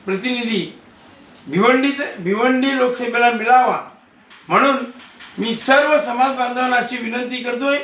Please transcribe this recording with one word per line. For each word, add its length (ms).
प्रतिनिधी 720
भिवंडीत, 540
भिवंडी 580
लोकसभेला 540
मिळावा 480
म्हणून 280
मी 160
सर्व 420
समाज 300
बांधवांना 400
अशी 200
विनंती 460
करतोय 420